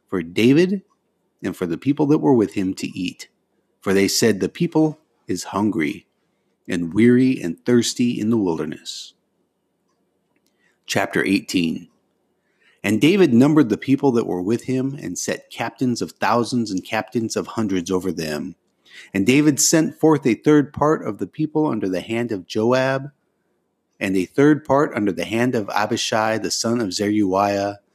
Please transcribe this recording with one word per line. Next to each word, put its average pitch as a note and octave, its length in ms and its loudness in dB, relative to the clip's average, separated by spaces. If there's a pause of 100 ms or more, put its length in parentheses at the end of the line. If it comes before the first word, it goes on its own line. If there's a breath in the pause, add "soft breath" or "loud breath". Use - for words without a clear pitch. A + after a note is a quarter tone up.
for F#2 160 -4
David C#3 600 2 (600)
and F#2+ 140 -6
for F#2 100 -4
the E2 120 -4
people D3 280 0
that D3+ 120 4
were D3+ 160 4
with G#2 180 2
him F#2+ 220 -2
to - 140 -10
eat. - 400 -10 (520)
For G2 140 0
they G2 120 4
said, G#2 340 2
"The F#2 100 -2
people D#3 500 -2 (260)
is F#2 180 -6
hungry F2+ 640 -4 (640)
and E2+ 240 -4
weary B2 480 4
and E2+ 240 -8
thirsty A#2+ 560 0
in G#2+ 100 -2
the A#2+ 60 2
wilderness." D#2 800 -6 (1700)
Chapter G2 380 -2
eighteen. F2 640 -2 (920)
And G#2 180 0
David E3 340 4
numbered C#3+ 340 6
the G#2 80 0
people C3+ 360 2
that A#2 140 0
were F2+ 140 -2
with A2 240 -2
him, C3 300 -4
and F#2 240 -10
set - 320 -8
captains A#2+ 500 -4
of F2 120 -8
thousands A2+ 580 -2
and F#2 120 -4
captains A2 540 -4
of F2+ 120 -4
hundreds F#2+ 420 -4
over F#2 200 -2
them. D#2+ 460 -6 (560 loud breath)
And G2 140 0
David D3 340 4
sent - 400 0
forth D#3 260 4
a A2+ 80 4
third D3 380 2
part D3+ 340 0
of G#2 120 -8
the G2+ 80 -8
people D3+ 400 -4
under G#2+ 240 -2
the F2+ 100 -2
hand A#2 320 -4
of F#2 140 -8
Joab, C3 680 0 (880)
and F#2+ 160 -2
a F#2 80 0
third C#3+ 400 2
part C#3 300 0
under G#2 180 -2
the E2 140 -6
hand A#2 280 0
of G#2 140 -2
Abishai, A2 680 -2
the G2+ 120 -6
son A#2+ 300 -2
of F#2 140 -4
Zeruiah, G2+ 840 0 (140)